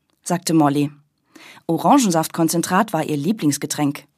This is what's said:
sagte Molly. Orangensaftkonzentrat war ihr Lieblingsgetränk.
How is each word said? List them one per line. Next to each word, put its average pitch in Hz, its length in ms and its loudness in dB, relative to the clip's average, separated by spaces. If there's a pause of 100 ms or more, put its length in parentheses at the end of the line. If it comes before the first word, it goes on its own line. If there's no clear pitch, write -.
(220)
sagte 175 320 -4
Molly. 147 380 2 (760)
Orangensaftkonzentrat 170 1300 0
war 156 100 -2
ihr 151 140 -4
Lieblingsgetränk. 147 880 -4 (120)